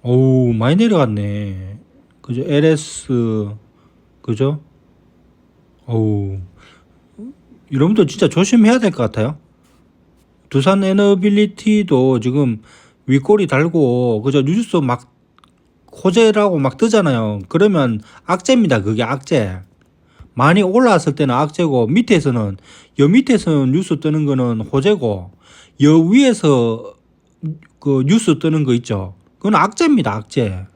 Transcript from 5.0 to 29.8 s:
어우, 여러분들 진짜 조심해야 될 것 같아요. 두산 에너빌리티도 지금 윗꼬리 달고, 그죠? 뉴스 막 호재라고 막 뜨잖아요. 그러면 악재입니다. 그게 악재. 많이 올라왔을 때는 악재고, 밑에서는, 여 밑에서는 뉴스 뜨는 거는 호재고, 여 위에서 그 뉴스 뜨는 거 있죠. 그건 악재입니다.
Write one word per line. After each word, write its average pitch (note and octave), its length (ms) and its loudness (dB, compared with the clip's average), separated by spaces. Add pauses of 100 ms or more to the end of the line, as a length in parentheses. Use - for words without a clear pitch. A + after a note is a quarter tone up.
어우, G#2 500 -2 (1400)
여러분들 E3+ 340 2
진짜 D#3 220 -2
조심해야 A3 500 2
될 G#3+ 120 0
것 - 120 -4
같아요. A2+ 340 -4 (1120)
두산 F#3+ 340 0
에너빌리티도 G3+ 1400 2
지금 B2 400 -2 (460)
윗꼬리 D#3 400 2
달고, B2+ 760 0
그죠? C#3 220 0
뉴스 F#3 340 -2
막 B2+ 340 -4 (800)
호재라고 G#3 680 2
막 C3+ 180 -2
뜨잖아요. C#3 640 0 (100)
그러면 E3 500 0 (260)
악재입니다. F#3 580 0
그게 A2 200 -2
악재. A2+ 560 -4 (760)
많이 D#3 280 2
올라왔을 F#3 540 2
때는 C3+ 180 0
악재고, C#3+ 540 -2
밑에서는, C3+ 680 0 (420)
여 C#3 80 4
밑에서는 E3+ 640 2
뉴스 E3+ 280 -2
뜨는 D#3 260 -2
거는 B2 360 -2
호재고, B2+ 720 -2 (500)
여 D3+ 160 6
위에서 D#3+ 960 2 (880)
그 C3+ 260 -2
뉴스 F3+ 340 2
뜨는 D#3+ 240 -2
거 B2+ 120 0
있죠. G2 400 -8 (220)
그건 G#3+ 180 0
악재입니다. G3+ 600 0